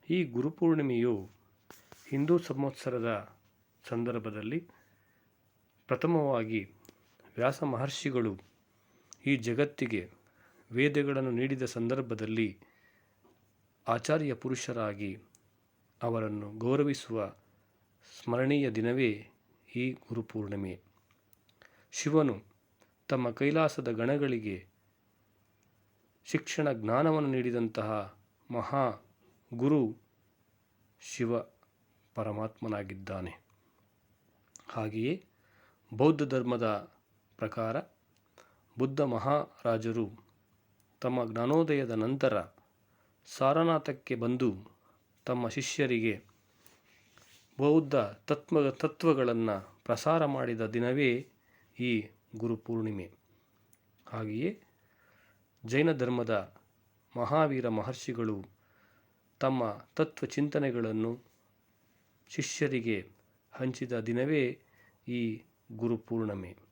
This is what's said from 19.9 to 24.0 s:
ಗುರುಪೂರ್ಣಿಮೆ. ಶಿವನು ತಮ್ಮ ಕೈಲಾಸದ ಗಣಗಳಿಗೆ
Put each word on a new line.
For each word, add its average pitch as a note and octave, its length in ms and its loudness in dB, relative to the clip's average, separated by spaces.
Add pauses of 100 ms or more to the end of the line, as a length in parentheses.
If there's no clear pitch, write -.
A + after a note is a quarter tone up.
ಗುರುಪೂರ್ಣಿಮೆ. G2+ 880 -6 (1120)
ಶಿವನು C#3+ 500 2 (680)
ತಮ್ಮ B2+ 240 0
ಕೈಲಾಸದ D3 600 0
ಗಣಗಳಿಗೆ A#2 760 0 (1600)